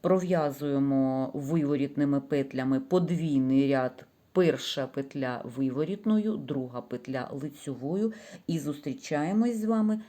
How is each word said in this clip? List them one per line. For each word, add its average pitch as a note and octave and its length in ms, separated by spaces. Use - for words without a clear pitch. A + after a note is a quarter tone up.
пров'язуємо C#3 1300
виворітними C#3+ 880
петлями C3+ 580
подвійний C#3 920
ряд: B2+ 320
перша C#3+ 560
петля C3+ 540
виворітною, G3 800
друга B2+ 440
петля B2+ 500
лицьовою, D3 840
і E3 120
зустрічаємось D3+ 1000
з G#3+ 80
вами G#3+ 440